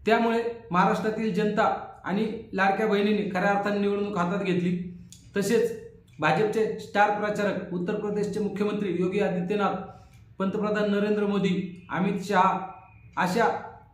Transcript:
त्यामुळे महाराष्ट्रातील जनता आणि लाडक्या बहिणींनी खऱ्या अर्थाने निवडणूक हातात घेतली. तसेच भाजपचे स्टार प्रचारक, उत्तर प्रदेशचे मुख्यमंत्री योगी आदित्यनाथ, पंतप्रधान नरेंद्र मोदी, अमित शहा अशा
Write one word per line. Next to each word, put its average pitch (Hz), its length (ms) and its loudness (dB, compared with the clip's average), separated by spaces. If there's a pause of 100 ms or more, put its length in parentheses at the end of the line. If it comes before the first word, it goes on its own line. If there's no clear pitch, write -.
त्यामुळे 226 360 2 (280)
महाराष्ट्रातील 196 640 2
जनता 196 600 0 (100)
आणि 202 380 -2 (100)
लाडक्या 196 340 2
बहिणींनी 202 440 2
खऱ्या 185 200 2
अर्थाने 202 280 0
निवडणूक 202 400 0
हातात 185 260 0
घेतली. 175 540 -2 (380)
तसेच - 440 2 (380)
भाजपचे 208 600 0
स्टार 208 420 2
प्रचारक, 196 540 -2
उत्तर 190 200 -2
प्रदेशचे 208 460 -2
मुख्यमंत्री 208 580 -2
योगी 190 220 0
आदित्यनाथ, 190 540 0 (640)
पंतप्रधान 202 520 0
नरेंद्र 202 360 2
मोदी, 180 640 -2
अमित 185 340 0
शहा 190 420 2 (500)
अशा 208 440 2 (340)